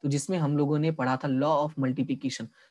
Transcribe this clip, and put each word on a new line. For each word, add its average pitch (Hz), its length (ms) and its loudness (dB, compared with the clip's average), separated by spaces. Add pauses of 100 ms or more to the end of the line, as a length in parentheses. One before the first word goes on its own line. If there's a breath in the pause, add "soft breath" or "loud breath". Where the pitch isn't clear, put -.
तो 147 60 0
जिसमें 147 280 0
हम 147 200 2
लोगों 147 220 2
ने 160 140 2
पढ़ा 131 240 0
था 147 120 -6
law 143 320 2
of 151 180 -4
multiplication। 131 680 -2 (240 soft breath)